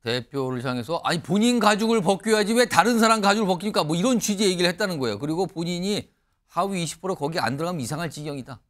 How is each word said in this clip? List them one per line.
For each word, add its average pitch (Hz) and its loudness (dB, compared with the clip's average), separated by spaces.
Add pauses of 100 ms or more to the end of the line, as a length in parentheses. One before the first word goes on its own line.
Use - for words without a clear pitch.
대표를 127 -4
향해서 127 -4
"아니, 160 0
본인 233 2
가죽을 220 2
벗겨야지 208 2
왜 240 4
다른 220 2
사람 220 4
가죽을 202 2
벗깁니까?" 185 0
뭐 156 0
이런 226 2
취지의 202 0
얘기를 175 2
했다는 180 -2
거예요. 110 -2
그리고 160 -2
본인이 175 -4 (380)
하위 180 -2
이십 - -8
프로 185 -4
거기 160 -4
안 117 -2
들어가면 165 -4
이상할 147 -6
지경이다. 143 -12 (100)